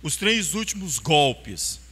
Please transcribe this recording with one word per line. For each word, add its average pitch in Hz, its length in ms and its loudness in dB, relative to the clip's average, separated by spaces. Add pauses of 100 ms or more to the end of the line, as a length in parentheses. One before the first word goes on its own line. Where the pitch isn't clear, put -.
os 151 140 -4
três 202 380 0
últimos 196 440 -6
golpes. 135 800 2 (120)